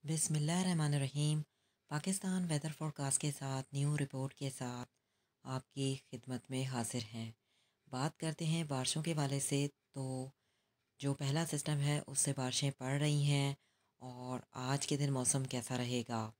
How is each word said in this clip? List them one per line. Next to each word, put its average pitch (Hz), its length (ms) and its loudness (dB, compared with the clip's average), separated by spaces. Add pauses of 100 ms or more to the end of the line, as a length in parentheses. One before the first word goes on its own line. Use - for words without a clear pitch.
बिस्मिल्लाहिर्रहमानिर्रहीम। 151 1400 2 (480)
पाकिस्तान 185 560 -2
वेदर 156 260 0
फोरकास्ट 143 480 -2
के 147 120 0
साथ 135 300 -4 (120)
न्यू 143 220 2
रिपोर्ट 135 360 -2
के 135 180 -6
साथ 123 360 -6 (580)
आपकी 135 520 -2
खिदमत 127 540 -10
में 131 140 -2
हाजिर 123 380 -2
हैं। 113 320 -8 (580)
बात 135 240 -2
करते 160 280 -4
हैं 160 240 0
बारिशों 135 340 0
के 165 100 0
हवाले 143 280 0
से, 143 300 2 (240)
तो 131 360 -4 (680)
जो 139 140 2
पहला 147 300 2
सिस्टम 151 280 -2
है 147 280 4
उससे 139 320 0
बारिशें 135 400 0
पड़ 135 280 0
रही 147 240 4
हैं। 143 320 4 (460)
और 127 520 -8
आज 131 320 0
के 147 100 2
दिन 139 140 2
मौसम 131 340 2
कैसा 127 320 -2
रहेगा? 120 640 0